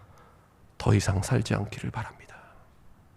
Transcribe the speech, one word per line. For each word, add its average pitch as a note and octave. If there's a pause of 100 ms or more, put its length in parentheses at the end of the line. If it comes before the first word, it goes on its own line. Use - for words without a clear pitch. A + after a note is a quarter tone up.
(760)
더 -
이상 G2
살지 A2+
않기를 G#2+
바랍니다. - (800)